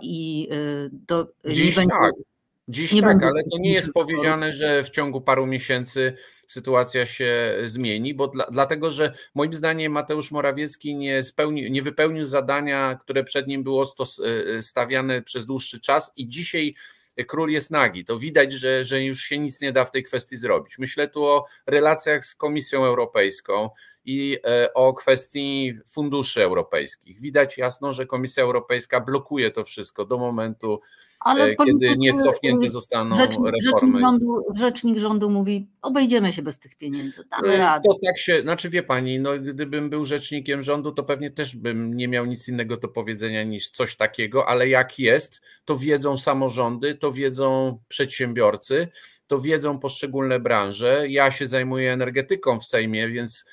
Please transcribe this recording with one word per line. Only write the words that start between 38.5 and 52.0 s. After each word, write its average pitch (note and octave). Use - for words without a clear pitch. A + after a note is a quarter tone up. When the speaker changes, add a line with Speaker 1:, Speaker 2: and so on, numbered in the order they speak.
Speaker 2:
wie E3+
pani, B2+
no, C#3
gdybym C#3+
był D3+
rzecznikiem C#3+
rządu, D3
to D3
pewnie C#3+
też C3+
bym A#2
nie B2
miał B2
nic B2
innego A#2+
do A2+
powiedzenia A2
niż G#2+
coś -
takiego, A2
ale B2
jak B2+
jest, B2+
to D3+
wiedzą C#3
samorządy, C3
to C#3+
wiedzą C3
przedsiębiorcy, B2
to C#3
wiedzą D3
poszczególne C3+
branże. A#2
Ja C3+
się C3+
zajmuję B2+
energetyką B2+